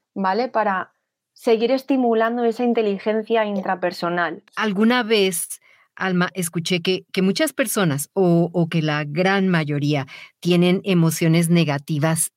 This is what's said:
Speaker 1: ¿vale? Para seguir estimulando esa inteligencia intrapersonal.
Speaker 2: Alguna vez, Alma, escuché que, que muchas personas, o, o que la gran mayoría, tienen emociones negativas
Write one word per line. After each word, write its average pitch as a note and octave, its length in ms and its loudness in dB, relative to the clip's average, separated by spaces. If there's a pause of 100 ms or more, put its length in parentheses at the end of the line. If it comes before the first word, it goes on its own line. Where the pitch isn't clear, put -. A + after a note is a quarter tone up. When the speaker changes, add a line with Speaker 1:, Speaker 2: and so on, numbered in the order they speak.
(140)
Speaker 1:
¿vale? G3+ 360 -2
Para G3+ 420 -2 (400)
seguir A#3 400 0
estimulando A#3+ 720 2
esa A#3 200 0
inteligencia A3 840 0
intrapersonal. F3+ 960 -4 (120)
Speaker 2:
Alguna A3 480 0
vez, G3+ 580 -2 (340)
Alma, F3+ 400 0
escuché F3 460 -4
que, F#3+ 300 -4
que F#3+ 100 -2
muchas G3+ 320 0
personas, F3+ 600 -2
o, F3 400 2
o E3+ 160 0
que E3 120 0
la D3+ 220 -2
gran F#3 460 0
mayoría, D3 560 -2 (340)
tienen F3 440 2
emociones E3 680 2
negativas D#3+ 880 0